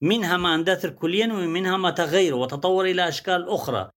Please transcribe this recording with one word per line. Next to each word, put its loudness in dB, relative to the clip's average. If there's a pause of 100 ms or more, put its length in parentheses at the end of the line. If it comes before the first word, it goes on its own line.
منها 2
ما 2
اندثر 0
كليا 0
ومنها -2
ما 0
تغير 2
وتطور 0
إلى 0
أشكال -2
أخرى. -2